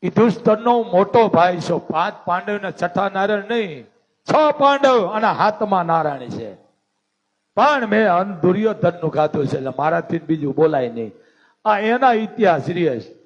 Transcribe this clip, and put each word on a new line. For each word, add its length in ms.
"યુધિષ્ઠિરનો 800
મોટો 440
ભાઈ 300
છો, 80
પાંચ 380
પાંડવના 460
છઠ્ઠા 380
નારાયણ 400
નહીં, 360
છ 280
પાંડવ 540
અને 140
હાથમાં 580
નારાયણ 440
છે, 240
પણ 320
મેં 220
અન્ન 260
દુર્યોધનનું 760
ખાધું 360
છે, 80
એટલે 220
મારાથી 420
બીજું 360
બોલાય 340
નહીં." 220
આ 140
એના 320
ઇતિહાસ 580
રહ્યા 300
છે. 160